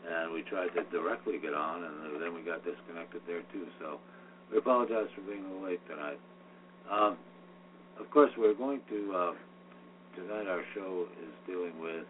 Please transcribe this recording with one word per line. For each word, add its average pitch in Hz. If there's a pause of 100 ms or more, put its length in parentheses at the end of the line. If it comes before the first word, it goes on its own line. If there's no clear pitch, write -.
And 82
we 82
tried 90
to 85
directly 87
get 73
on, 80
and 78
then 85
we 82
got 85
disconnected 85
there, 85 (100)
too. 90 (100)
So 76 (500)
we -
apologize 113
for 101
being 98
a 95
little 92
late 87
tonight. 73 (720)
Um, 104 (840)
of -
course, 147
we're 107
going 131
to, 101
uh, 87 (840)
tonight 101
our 87 (100)
show 92 (160)
is 80 (140)
dealing 87
with 82